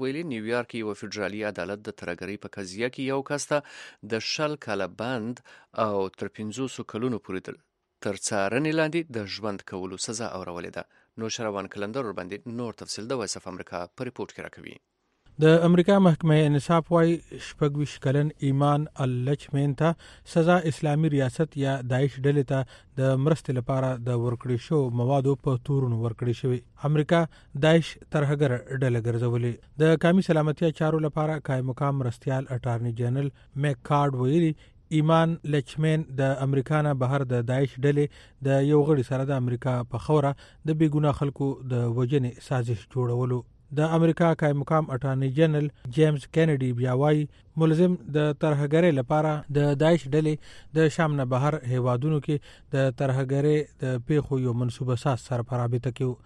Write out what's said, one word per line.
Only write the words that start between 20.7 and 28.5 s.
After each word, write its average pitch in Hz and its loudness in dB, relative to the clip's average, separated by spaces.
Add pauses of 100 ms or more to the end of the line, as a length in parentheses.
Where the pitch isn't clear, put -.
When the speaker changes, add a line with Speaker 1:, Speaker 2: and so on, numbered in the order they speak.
Speaker 2:
اسلامي 151 0
ریاست 135 0
یا 135 0 (160)
داعش 131 0
ډلې 139 2
ته 135 2 (420)
د 131 2
مرستې 156 0
لپاره 131 -2 (160)
د 123 0
ورکړې 123 -2
شوو 131 0
موادو 135 2 (100)
په 131 0
تورونو 131 0
ورکړې 117 -2
شوې. 123 0 (300)
امریکا 151 4 (440)
داعش 160 4 (240)
ترهګر 139 0